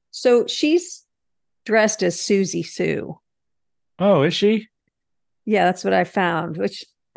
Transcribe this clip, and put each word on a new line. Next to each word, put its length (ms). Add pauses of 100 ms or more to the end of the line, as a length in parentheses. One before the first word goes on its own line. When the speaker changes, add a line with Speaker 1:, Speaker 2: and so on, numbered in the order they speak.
(140)
Speaker 1:
So 320
she's 600 (600)
dressed 380
as 160
Susie 440
Sue. 540 (800)
Speaker 2:
Oh, 260
is 100
she? 340 (800)
Speaker 1:
Yeah, 180
that's 220
what 80
I 100
found, 540
which 260 (340)